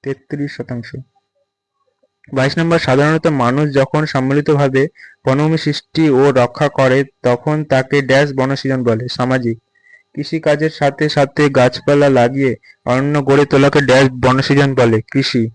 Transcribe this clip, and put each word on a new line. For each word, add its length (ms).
তেত্রিশ 500
শতাংশ। 360
বাইশ 300
নম্বর, 220
সাধারণত 460
মানুষ 300
যখন 320
সম্মিলিতভাবে 760
বনভূমি 340
সৃষ্টি 520
ও 120
রক্ষা 380
করে, 300
তখন 400
তাকে 380
ড্যাশ 320
বনসৃজন 500
বলে, 260
সামাজিক। 480
কৃষিকাজের 640
সাথে 340
সাথে 400
গাছপালা 600
লাগিয়ে 420
অরণ্য 380
গড়ে 220
তোলাকে 360
ড্যাশ 240
বনসৃজন 540
বলে, 220
কৃষি। 360